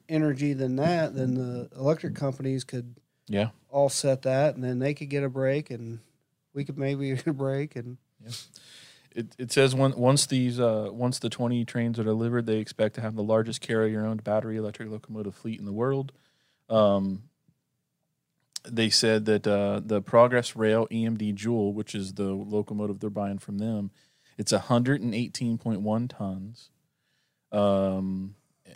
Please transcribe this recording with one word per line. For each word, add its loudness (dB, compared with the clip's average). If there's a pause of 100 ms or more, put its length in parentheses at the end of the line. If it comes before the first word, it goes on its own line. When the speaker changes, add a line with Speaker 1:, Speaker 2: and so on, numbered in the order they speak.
Speaker 1:
energy 0
than 0
that, 2
then 0
the -6
electric 0
companies -2
could -10 (320)
Speaker 2:
Yeah. 0 (220)
Speaker 1:
offset 2
that, 2
and -8
then -2
they 0
could -8
get -2
a -2
break, -2
and -10 (540)
we -4
could -8
maybe -2
<laughs> 0
get -8
a 2
break. -2
And -10 (280)
Speaker 2:
Yeah. -16 (840)
It, -8
it -8
says 6
when, 4
once 4
these, 0
uh, 2
once -2
the -4
twenty 0
trains -2
are -2
delivered, 0
they 0
expect -2
to -6
have -4
the -2
largest 0
carrier-owned 0
battery -2
electric -8
locomotive -8
fleet -8
in -12
the -8
world. -2 (560)
Um, 4 (1500)
they 0
said 4
that, 2
uh, 2
the 0
Progress 6
Rail 4
E 0
M 0
D -2
Joule, 0
which -8
is -6
the -2
locomotive -4
they're -4
buying -4
from -8
them, -2 (460)
it's -2
a 4
hundred 2
and -2
eighteen -2
point -2
one 0
tons, -10 (840)
um, 0 (420)